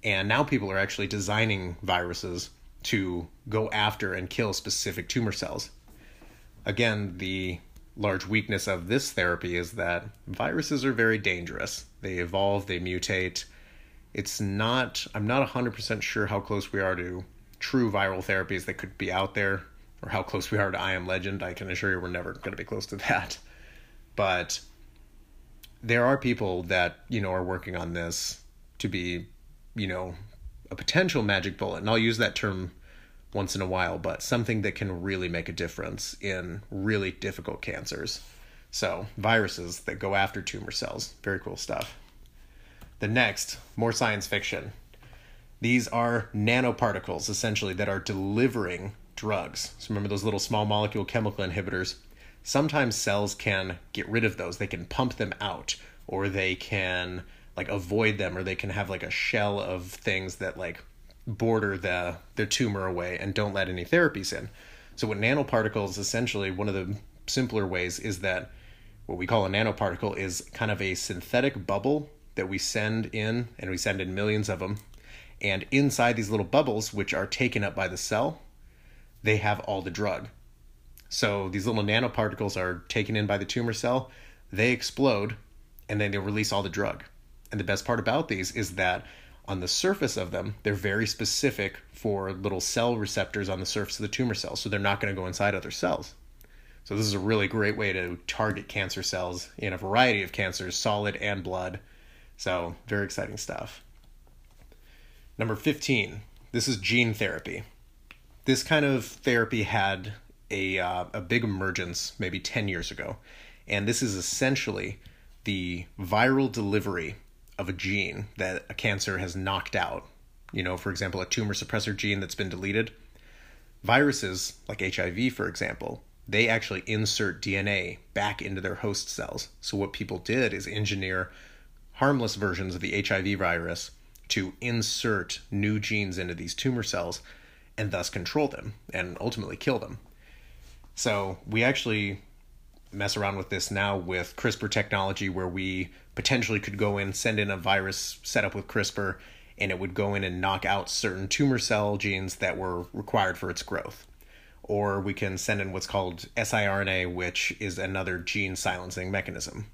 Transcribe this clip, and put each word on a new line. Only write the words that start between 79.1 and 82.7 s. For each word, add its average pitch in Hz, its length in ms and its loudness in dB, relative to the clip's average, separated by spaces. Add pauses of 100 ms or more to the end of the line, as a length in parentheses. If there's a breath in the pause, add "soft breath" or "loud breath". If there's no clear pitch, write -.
they 107 140 6
have 104 240 2
all 98 200 -2
the 87 100 -4
drug. 104 380 -2 (800)
So 101 400 2
these 95 180 0
little 110 160 2
nanoparticles 107 720 2
are 90 320 -2